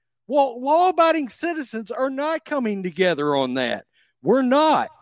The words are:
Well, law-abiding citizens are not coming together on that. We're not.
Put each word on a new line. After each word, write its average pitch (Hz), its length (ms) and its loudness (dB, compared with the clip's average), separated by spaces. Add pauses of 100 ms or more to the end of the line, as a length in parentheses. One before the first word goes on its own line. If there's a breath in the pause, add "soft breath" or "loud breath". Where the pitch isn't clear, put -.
(280)
Well, 254 340 0
law-abiding 320 680 2
citizens 269 640 -8
are 262 200 -4
not 302 340 -4
coming 220 380 -4
together 151 520 0
on 131 200 0
that. 117 300 -2 (360)
We're 226 220 2
not. 254 460 2 (120)